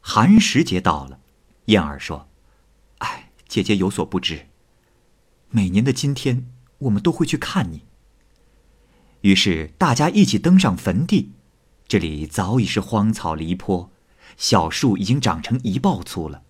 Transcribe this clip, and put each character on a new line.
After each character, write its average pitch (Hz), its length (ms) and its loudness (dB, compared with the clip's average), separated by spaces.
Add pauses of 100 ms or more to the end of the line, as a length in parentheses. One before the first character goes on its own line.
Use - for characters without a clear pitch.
寒 180 360 4
食 170 240 4
节 92 200 -2
到 71 240 0
了， 65 140 -20 (460)
燕 104 160 4
儿 73 160 -8
说 - 300 -12 (720)
：“哎， - 320 -12 (160)
姐 101 160 -2
姐 104 140 0
有 92 120 0
所 80 160 -4
不 92 140 -4
知， - 280 -8 (1040)
每 101 180 0
年 98 120 2
的 131 120 0
今 143 200 -2
天， 127 340 -4 (320)
我 135 100 -4
们 101 120 0
都 165 120 0
会 160 120 0
去 147 120 -2
看 110 340 -4
你。” 76 120 -14 (1400)
于 98 120 6
是 80 440 0
大 143 180 2
家 147 140 2
一 208 160 6
起 - 120 -2
登 180 220 6
上 123 160 2
坟 104 320 -2
地， - 240 0 (560)
这 - 100 0
里 76 300 -4
早 107 320 -2
已 107 60 0
是 - 160 -2
荒 110 320 0
草 80 220 -6
离 80 200 -4
坡， 90 340 -6 (460)
小 85 340 0
树 110 280 0
已 98 80 -2
经 131 160 0
长 80 200 -2
成 120 220 -4
一 104 160 -2
抱 131 240 0
粗 80 240 -8
了。 - 220 -14